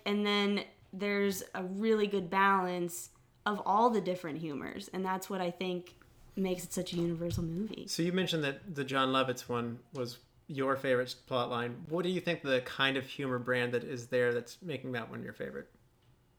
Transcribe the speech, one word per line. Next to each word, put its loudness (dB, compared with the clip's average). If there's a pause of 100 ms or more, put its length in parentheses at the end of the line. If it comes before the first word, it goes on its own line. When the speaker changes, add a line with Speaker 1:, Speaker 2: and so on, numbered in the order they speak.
Speaker 1:
And 2
then 2 (280)
there's 0 (120)
a -4
really 2
good -2
balance 2 (340)
of 0
all 6
the 4
different -2
humors, -6
and -2
that's -2
what -2
I 0
think -4 (400)
makes 0
it -12
such -4
a -2
universal 0
movie. -4
Speaker 2:
So 0
you 2
mentioned 2
that -4
the -2
Jon 2
Lovitz 2
one -2 (140)
was -6 (300)
your 0
favorite 2 (120)
plot 0
line. -2 (140)
What 0
do 0
you 0
think -2
the 2
kind 0
of -2
humor -4
brand 0
that 0
is -8
there 4
that's -4
making -6
that -4
one -8
your -8
favorite? -8 (720)